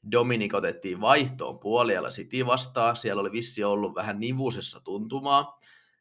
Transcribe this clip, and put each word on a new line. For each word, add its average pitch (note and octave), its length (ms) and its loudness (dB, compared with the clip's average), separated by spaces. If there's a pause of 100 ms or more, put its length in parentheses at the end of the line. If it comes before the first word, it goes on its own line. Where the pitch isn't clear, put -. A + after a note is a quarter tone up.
(120)
Dominic A#2 420 2
otettiin F#2 480 -2
vaihtoon B2+ 580 2
puoliajalla G2+ 500 2
City B2 360 -4
vastaan, A#2+ 500 2
siellä G2+ 240 -2
oli G2 120 -2
vissi A2 320 -4
ollut G2+ 320 0
vähän G2+ 240 -4
nivusessa A#2+ 600 -4
tuntumaa, C3+ 800 -2 (420)